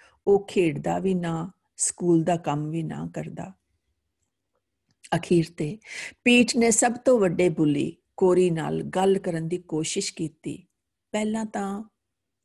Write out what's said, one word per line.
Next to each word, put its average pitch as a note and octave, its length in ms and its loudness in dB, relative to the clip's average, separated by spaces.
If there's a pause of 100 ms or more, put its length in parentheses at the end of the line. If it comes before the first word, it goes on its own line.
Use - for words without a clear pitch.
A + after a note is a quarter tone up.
(280)
ਉਹ G3 200 4
ਖੇਡਦਾ E3+ 520 0
ਵੀ F#3+ 140 0
ਨਾ, E3+ 380 -4 (260)
ਸਕੂਲ F3 460 0
ਦਾ F3 140 0
ਕੰਮ D3+ 320 -4
ਵੀ E3 140 -6
ਨਾ D#3 300 -8
ਕਰਦਾ। E3+ 400 -12 (1600)
ਅਖੀਰ E3 300 2 (120)
ਤੇ D#3 200 -6 (460)
ਪੀਟ A#3+ 320 6
ਨੇ A#3 160 4
ਸਭ A#3 220 2
ਤੋਂ B3 260 4
ਵੱਡੇ F3+ 300 2
ਬੁਲੀ D3+ 480 0 (200)
ਕੋਰੀ F3+ 320 4
ਨਾਲ D#3+ 340 -4
ਗੱਲ F#3+ 340 2
ਕਰਨ E3 300 -6
ਦੀ F3 100 -4
ਕੋਸ਼ਿਸ਼ E3 560 -6
ਕੀਤੀ। - 540 -10 (440)
ਪਹਿਲਾਂ G#3+ 340 -4
ਤਾਂ G3+ 380 -8 (600)